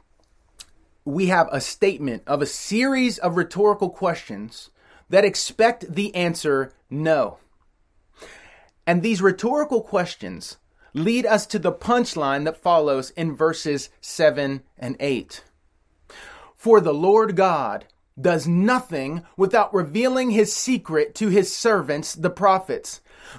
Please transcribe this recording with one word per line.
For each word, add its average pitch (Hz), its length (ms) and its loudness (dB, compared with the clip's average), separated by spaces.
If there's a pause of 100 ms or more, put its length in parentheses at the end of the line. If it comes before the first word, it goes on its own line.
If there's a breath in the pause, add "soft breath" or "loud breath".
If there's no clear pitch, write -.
(1040)
we 170 220 -2
have 180 260 4
a 139 80 -2
statement 143 640 -2
of 143 160 0
a 139 40 0
series 254 720 -2
of 170 180 -2
rhetorical 196 520 0
questions 113 840 -6 (380 soft breath)
that 196 160 6
expect 220 680 -2
the 202 200 -4
answer 165 580 -2 (180)
no. 147 480 0 (1500 loud breath)
And 175 160 2
these 202 200 0
rhetorical 240 580 0
questions - 760 -6 (360 soft breath)
lead 226 320 0
us 214 220 2
to 214 120 -4
the 175 140 0
punchline 151 720 -2
that 160 160 -6
follows 147 500 2
in 165 260 -6
verses 156 540 -2 (100)
seven 143 600 0 (140)
and 123 220 -8
eight. - 460 -6 (1120 loud breath)
"For 220 240 6
the 160 140 0
Lord 196 420 4
God 147 500 0 (340)
does 170 280 0
nothing 170 760 -2 (140)
without 196 380 2
revealing 240 560 0
his 214 220 2
secret 160 640 -2
to 214 120 -2
his 190 260 2
servants, 156 600 -2
the 160 160 -2
prophets. 190 720 -2 (380 loud breath)